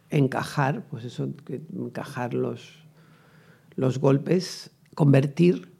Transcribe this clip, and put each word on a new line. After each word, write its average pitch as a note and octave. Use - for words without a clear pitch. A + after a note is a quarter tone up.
encajar, C#3
pues A2+
eso, C3+
que C3+
encajar B2
los, B2
los C3
golpes, C#3+
convertir D3